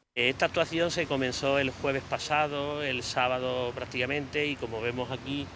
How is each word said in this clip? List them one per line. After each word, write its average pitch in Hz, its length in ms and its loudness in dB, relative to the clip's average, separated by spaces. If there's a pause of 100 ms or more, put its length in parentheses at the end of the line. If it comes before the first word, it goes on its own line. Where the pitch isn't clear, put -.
(160)
Esta 127 300 4
actuación 165 440 2
se 160 160 0
comenzó 139 520 2
el 135 120 2
jueves 135 320 -2
pasado, 147 800 0
el 127 200 -2
sábado 127 720 0
prácticamente, 131 720 -2
y 143 100 -2
como 113 240 -4
vemos 120 300 -2
aquí 131 440 -4